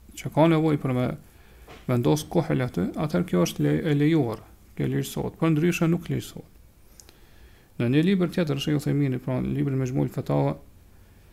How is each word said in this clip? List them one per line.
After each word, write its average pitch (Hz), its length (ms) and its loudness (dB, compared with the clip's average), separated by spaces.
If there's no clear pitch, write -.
që 139 160 -8
ka 160 180 6
nevojë 156 300 4
për 131 120 0
me 123 140 0
vendos 139 420 2
kohël 151 320 0
aty, 170 320 -2
atëherë 175 320 -2
kjo 180 200 2
është 151 180 -2
le-, 147 260 2
e 147 60 2
lejuar, 147 480 2
kjo 147 160 -2
lehtësohet, 135 480 -6
por 165 100 2
ndryshe 165 400 2
nuk 175 200 -2
lehtësohet. - 440 -8
Në 120 160 0
një 156 120 4
libër 180 280 2
tjetër, 147 280 0
Sheikh 147 180 0
Uthaymeen, 139 420 0
pra, 127 200 -4
në 131 120 -4
librin 139 240 -2
Majmu'ul 131 360 -2
Fatawa, 143 420 0